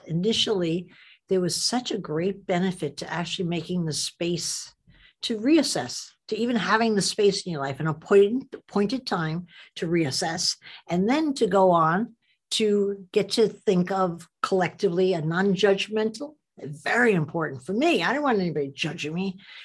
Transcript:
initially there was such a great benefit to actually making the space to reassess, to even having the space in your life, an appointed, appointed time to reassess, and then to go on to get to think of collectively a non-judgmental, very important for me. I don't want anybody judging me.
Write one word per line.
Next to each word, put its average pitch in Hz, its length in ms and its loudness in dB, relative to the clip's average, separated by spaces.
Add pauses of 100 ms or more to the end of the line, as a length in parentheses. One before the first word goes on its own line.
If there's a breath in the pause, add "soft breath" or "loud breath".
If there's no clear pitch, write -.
initially 180 840 0 (380 soft breath)
there 190 100 2
was 175 160 0
such - 360 -2
a 220 80 -4
great 175 460 -4
benefit 180 520 -2
to - 160 -10
actually 170 340 -4
making 170 380 -2
the 151 80 -4
space - 800 -6 (480 soft breath)
to 226 180 -4
reassess, 233 680 0 (220)
to 220 80 -2
even 233 180 0
having 214 400 2
the 190 60 2
space 196 440 2
in 180 80 -6
your 143 80 -4
life, 139 180 -4
an 156 80 -2
appointed, 202 680 4
appointed 208 520 -2
time 170 400 -2 (300 loud breath)
to 175 120 -4
reassess, 165 720 0 (320 loud breath)
and 180 200 2
then 302 260 2
to 233 120 2
go 190 240 6
on 170 440 2 (360)
to 202 640 0
get 196 180 2
to 220 160 4
think 180 440 0
of 185 360 -2 (140)
collectively 185 720 0
a 165 80 -2
non-judgmental, 202 1120 0 (280)
very 208 520 0
important 147 500 -2
for 185 100 -6
me. 262 300 2
I 196 100 0
don't 294 100 -2
want 240 160 2
anybody 151 340 -2
judging 156 400 -6
me. 185 260 -4 (260 loud breath)